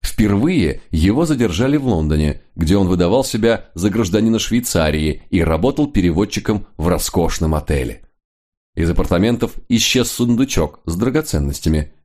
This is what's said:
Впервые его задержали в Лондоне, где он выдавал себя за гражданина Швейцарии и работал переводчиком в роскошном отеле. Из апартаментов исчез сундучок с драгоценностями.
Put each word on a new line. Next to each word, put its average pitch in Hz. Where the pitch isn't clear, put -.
Впервые 104
его 101
задержали 127
в 135
Лондоне, 76
где 85
он 98
выдавал 90
себя 113
за 90
гражданина 107
Швейцарии 78
и 82
работал 104
переводчиком 98
в 80
роскошном 82
отеле. 69
Из 82
апартаментов 95
исчез 120
сундучок 120
с 82
драгоценностями. 80